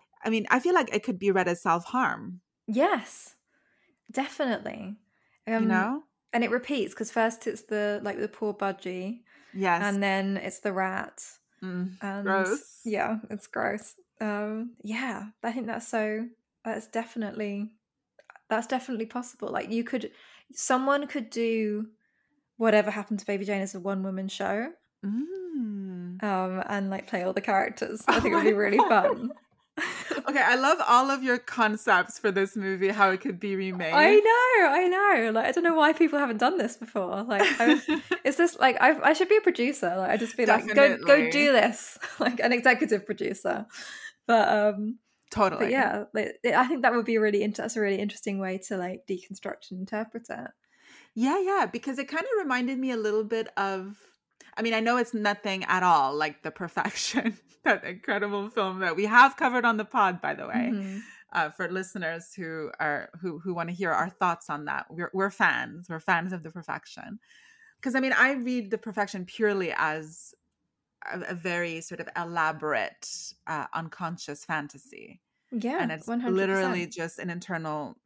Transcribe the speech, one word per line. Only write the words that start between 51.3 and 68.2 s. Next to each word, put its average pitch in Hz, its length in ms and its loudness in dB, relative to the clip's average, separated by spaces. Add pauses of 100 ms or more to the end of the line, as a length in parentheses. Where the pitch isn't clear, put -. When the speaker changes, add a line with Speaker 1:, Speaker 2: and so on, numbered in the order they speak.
Speaker 1:
yeah, 381 320 2
because 247 280 -6
it 277 100 -6
kinda 330 180 -4 (120)
reminded 254 400 -2
me 262 120 -2
a 240 60 -2
little 214 280 0
bit 220 320 -4
of, 196 400 -4 (600)
I 226 60 -4
mean, 226 120 0
I 220 60 0
know 233 160 2
it's 240 180 -2
nothing 202 500 -2
at 180 180 0
all 147 320 4
like 151 280 -4
The 160 80 -8
Perfection, - 880 -4 (120)
<laughs> - 140 -14
that 214 200 2
incredible 202 640 -4
film 190 320 -2
that 175 160 0
we 202 100 0
have 247 300 8
covered 247 280 0
on 233 120 4
the 214 80 -2
pod, 190 360 2
by - 140 -2
the - 120 -10
way, 240 260 -2
Speaker 2:
Mm-hmm. 196 260 -6 (340)
Speaker 1:
uh, 156 180 0
for 175 200 -6
listeners 180 640 -6
who 160 440 -8
are, 147 320 -2 (100)
who, 170 200 -6
who 180 140 -6
wanna 170 180 -4
hear 175 200 -2
our 170 160 2
thoughts 180 400 -2
on 147 180 -8
that. 139 240 -6
We're, 170 220 -8
we're 190 180 0
fans. 156 580 0
We're 160 120 -8
fans 180 320 0
of 175 100 -8
The 160 80 -12
Perfection. - 680 -12 (640)
'Cause, 247 120 -4
I 262 60 2
mean, 262 120 0
I 262 200 4